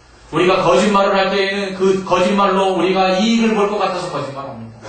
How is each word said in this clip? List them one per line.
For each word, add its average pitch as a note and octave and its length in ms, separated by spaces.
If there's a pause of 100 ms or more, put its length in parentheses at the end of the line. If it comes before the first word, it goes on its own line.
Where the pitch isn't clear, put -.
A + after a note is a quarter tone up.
(300)
우리가 F3+ 320
거짓말을 G3 540
할 F#3+ 140
때에는 G3 440
그 F#3+ 300
거짓말로 F#3+ 720
우리가 F#3 440
이익을 A3+ 360
볼 G3+ 160
것 G#3 80
같아서 F3+ 340
거짓말합니다. C3 640 (100)